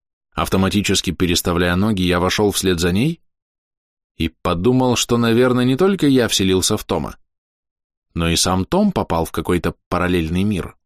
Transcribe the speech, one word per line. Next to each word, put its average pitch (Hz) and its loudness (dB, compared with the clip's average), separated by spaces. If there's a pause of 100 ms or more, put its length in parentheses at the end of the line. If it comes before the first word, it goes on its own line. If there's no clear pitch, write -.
(320)
Автоматически 95 0
переставляя 87 0
ноги, 101 0
я 87 0
вошел 95 0
вслед 92 0
за 87 0
ней 143 -2 (960)
и 82 -2
подумал, 120 0
что, - -2
наверное, 120 2
не 131 2
только 185 2
я 127 4
вселился 95 0
в - -8
Тома, 80 -6 (960)
но 85 -2
и 82 0
сам 92 -2
Том 196 0
попал 85 -2
в - -8
какой-то 85 -2 (140)
параллельный 90 -2
мир. 98 -4